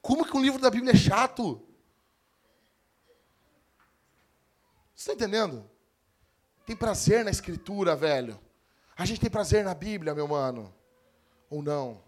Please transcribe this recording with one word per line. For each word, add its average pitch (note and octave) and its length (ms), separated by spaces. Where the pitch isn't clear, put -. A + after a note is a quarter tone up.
Como D#4 240
que D4+ 120
um C4+ 60
livro C4 180
da C4 100
Bíblia A#3+ 220
é - 40
chato? G#3 680
Você - 160
tá - 40
entendendo? G3 540
Tem A#3 120
prazer A3+ 480
na G3+ 60
Escritura, F3+ 680
velho. C3 420
A F3 80
gente A3 160
tem A3+ 100
prazer G#3 340
na F#3 100
Bíblia, D#3+ 400
meu D3 140
mano. B2+ 460
Ou D3 140
não? C#3 460